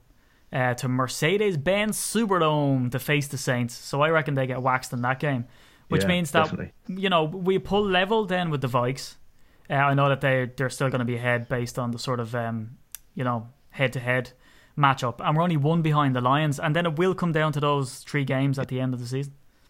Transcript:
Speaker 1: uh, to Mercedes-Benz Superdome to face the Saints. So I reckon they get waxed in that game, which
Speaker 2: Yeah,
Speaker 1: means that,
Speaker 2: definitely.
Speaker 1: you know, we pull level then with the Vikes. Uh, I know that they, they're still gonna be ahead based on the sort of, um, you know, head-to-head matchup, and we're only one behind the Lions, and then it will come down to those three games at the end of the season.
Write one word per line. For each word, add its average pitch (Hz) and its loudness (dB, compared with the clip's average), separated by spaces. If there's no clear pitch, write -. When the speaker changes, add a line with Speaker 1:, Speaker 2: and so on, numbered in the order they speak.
Speaker 1:
uh, 127 0
to 127 -4
Mercedes-Benz 180 0
Superdome 151 2
to 135 -2
face 147 0
the 139 -8
Saints. 123 -2
So - -4
I 151 4
reckon 156 2
they 135 0
get 127 -4
waxed 127 0
in 120 -4
that 127 0
game, 135 0
which 190 2
Speaker 2:
Yeah, 196 2
Speaker 1:
means 175 0
that, 160 4
Speaker 2:
definitely. - -6
Speaker 1:
you 190 -2
know, 165 4
we 185 0
pull 208 0
level 190 2
then 180 -2
with 139 -2
the 131 -2
Vikes. 127 -2
Uh, 165 -2
I 139 4
know 139 6
that 139 2
they, 131 2
they're 131 -2
still 135 0
gonna 127 0
be 120 -2
ahead 120 -2
based 123 -4
on 120 -4
the 120 -6
sort 123 -4
of, 113 -6
um, 113 -6
you 131 -4
know, 117 -4
head-to-head 127 -2
matchup, 131 2
and 160 2
we're 165 2
only 175 0
one 156 2
behind 151 2
the 123 0
Lions, 143 2
and 170 0
then 170 0
it 156 -2
will 180 2
come 175 -2
down 156 2
to 143 -2
those 143 0
three 143 -2
games 135 0
at 131 -4
the 127 -4
end 131 -2
of 120 -6
the 120 -8
season. 139 -6